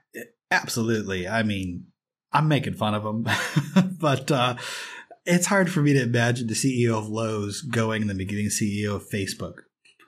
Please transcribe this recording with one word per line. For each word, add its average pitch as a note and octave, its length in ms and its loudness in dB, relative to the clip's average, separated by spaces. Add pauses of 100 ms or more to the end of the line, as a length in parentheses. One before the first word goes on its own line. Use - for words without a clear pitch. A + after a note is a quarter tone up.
(500)
absolutely. G#2+ 760 0
I A2+ 140 0
mean, F#2+ 440 -4 (460)
I'm D3+ 140 4
making C#3 280 2
fun G#2+ 200 0
of G#2+ 100 -2
'em. A2 220 -2 (680)
<laughs> - 60 -10
But, C#3+ 320 0
uh, B2 240 2 (720)
it's F3 200 4
hard F#3+ 240 4
for D3+ 120 2
me C#3+ 120 6
to C3+ 80 4
imagine A#2+ 440 2
the A2 80 -2
C B2+ 300 2
E A#2 60 4
O A2+ 80 2
of G#2+ 100 -6
Lowe's G#2+ 520 -4
going A2+ 420 0
and G#2+ 80 0
then G2 80 -4
becoming G2+ 320 -2
C G#2 320 -2
E G#2 60 -2
O G2+ 80 -2
of - 140 -10
Facebook F#2+ 520 -6 (460)